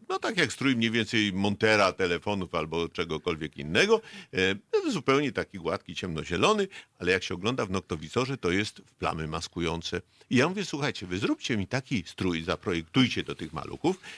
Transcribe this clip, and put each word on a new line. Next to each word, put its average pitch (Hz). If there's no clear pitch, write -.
no, 381
tak 269
jak 156
strój 131
mniej 117
więcej 110
montera 101
telefonów 90
albo 82
czegokolwiek 80
innego. 151
E, 302
zupełnie 139
taki -
gładki, 82
ciemnozielony, 95
ale 87
jak 95
się 95
ogląda 110
w 95
noktowizorze, 95
to 87
jest 101
w -
plamy 80
maskujące. 82
I 117
ja 127
mówię: 190
"Słuchajcie, 139
wy 90
zróbcie 147
mi 95
taki 127
strój, 87
zaprojektujcie 90
do 71
tych 80
maluchów, 160